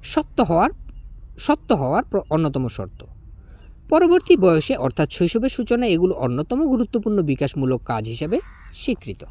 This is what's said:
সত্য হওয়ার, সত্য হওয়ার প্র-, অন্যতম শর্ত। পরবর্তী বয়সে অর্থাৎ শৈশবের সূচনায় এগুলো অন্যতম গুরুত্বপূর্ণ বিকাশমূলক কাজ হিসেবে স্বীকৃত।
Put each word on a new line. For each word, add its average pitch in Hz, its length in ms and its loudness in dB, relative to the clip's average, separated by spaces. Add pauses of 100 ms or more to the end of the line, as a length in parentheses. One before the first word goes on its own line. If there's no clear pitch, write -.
(120)
সত্য - 260 -2 (120)
হওয়ার, 180 200 4 (760)
সত্য - 220 0 (120)
হওয়ার 143 300 0
প্র-, 196 240 -2
অন্যতম 147 300 0 (120)
শর্ত। 92 240 -10 (880)
পরবর্তী 349 440 6 (100)
বয়সে 165 300 4 (120)
অর্থাৎ 147 300 0
শৈশবের 226 400 0
সূচনায় 240 400 0
এগুলো 180 180 2 (100)
অন্যতম 139 340 -2 (140)
গুরুত্বপূর্ণ 220 460 0 (120)
বিকাশমূলক 131 500 -2 (100)
কাজ 110 220 -4
হিসেবে 151 240 -4 (460)
স্বীকৃত। - 480 -6